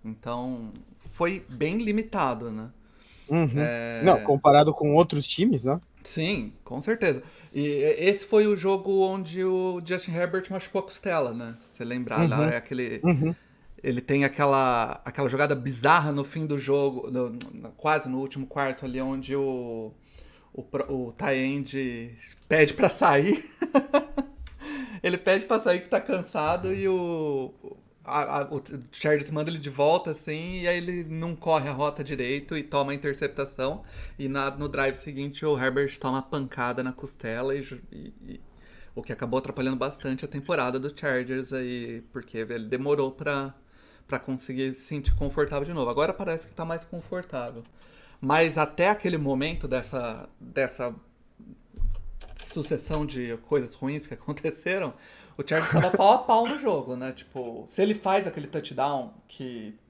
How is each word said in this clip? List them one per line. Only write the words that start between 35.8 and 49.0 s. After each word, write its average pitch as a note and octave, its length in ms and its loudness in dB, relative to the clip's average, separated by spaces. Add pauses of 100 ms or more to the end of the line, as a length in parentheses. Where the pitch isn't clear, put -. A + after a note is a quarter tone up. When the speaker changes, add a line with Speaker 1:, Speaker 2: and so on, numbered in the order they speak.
Speaker 1:
toma C3+ 200 -2
a - 20 -4
pancada B2+ 600 -4
na B2+ 100 -2
costela, B2+ 600 -6
e C#3 60 -4
ju-, B2+ 200 -12 (100)
e, - 220 -16 (120)
e, - 160 -14 (540)
o A2+ 80 -8
que - 100 -10
acabou B2 260 -2
atrapalhando C3 380 -2
bastante C3+ 480 -4
a - 20 -12
temporada C#3 520 -2
do C#3+ 180 -6
Chargers C3 560 -2
aí, A#2+ 480 -6 (100)
porque A#2 280 -8
ele A2+ 280 -6
demorou C3+ 440 0
pra, C#3 420 -4 (540)
pra C3+ 120 -4
conseguir C3 540 -6
se C3 80 -14
sentir C#3+ 340 0
confortável D3 500 0
de E3+ 80 -8
novo. C3+ 180 0
Agora D3+ 220 2
parece E3+ 340 -4
que - 80 -20
tá E3 100 -6
mais E3 180 -6
confortável. C3+ 800 -8 (560)
Mas D3+ 380 4
até D#3+ 320 2
aquele G3+ 280 0